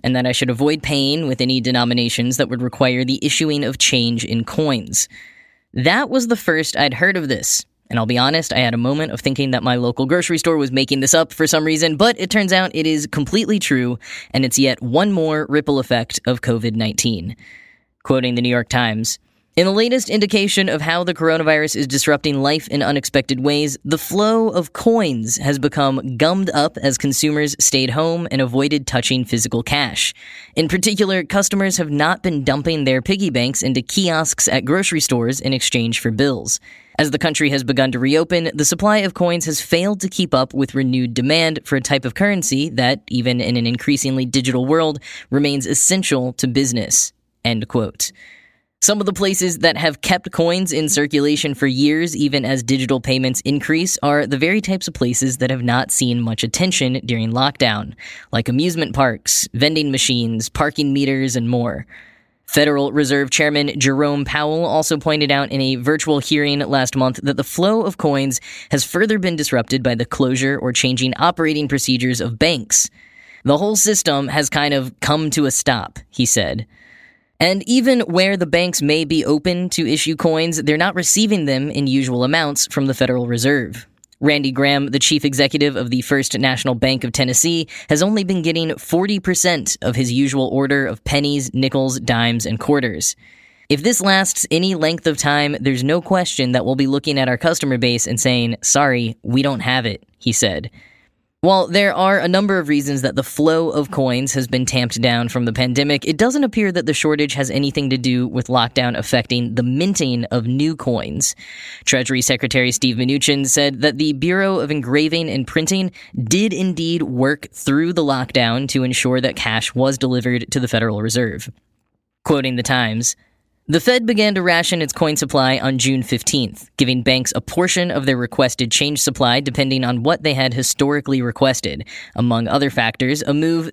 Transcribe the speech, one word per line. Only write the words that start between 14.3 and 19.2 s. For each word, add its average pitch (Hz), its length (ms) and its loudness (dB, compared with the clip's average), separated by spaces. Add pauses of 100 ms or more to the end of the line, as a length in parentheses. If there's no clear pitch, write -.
and 131 120 0
it's 123 140 0
yet 131 240 2
one 151 300 2
more 156 360 0
ripple 143 300 2
effect 120 480 -2
of 123 160 -2
covid 117 340 -2
nineteen. 110 600 -2 (680)
Quoting 127 320 0
the 120 80 0
New 123 80 2
York 120 200 0
Times, 113 500 0 (380)